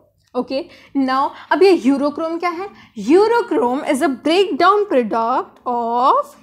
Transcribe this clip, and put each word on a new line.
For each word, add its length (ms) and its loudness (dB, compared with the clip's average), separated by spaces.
ओके, 280 -6
now 320 0
अब 100 2
ये 160 6
urochrome 600 -2
क्या 100 -2
है? 180 -10
Urochrome 760 2
is 180 -2
a 80 0
breakdown 680 2
product 760 -2
of 580 0